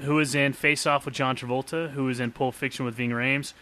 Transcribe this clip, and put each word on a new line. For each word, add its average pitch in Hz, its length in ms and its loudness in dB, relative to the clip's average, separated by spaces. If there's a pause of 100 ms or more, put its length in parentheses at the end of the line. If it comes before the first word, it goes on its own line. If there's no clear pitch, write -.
who 143 160 0
was 147 180 2
in 139 180 4
Face 147 320 2
Off 143 200 2
with 131 100 -6
John 131 220 0
Travolta, 131 560 -4
who 135 140 -2
was 123 120 0
in 120 140 -2
Pulp 131 240 -2
Fiction 131 280 -4
with 117 120 -4
Ving 120 140 0
Rhames, 135 520 0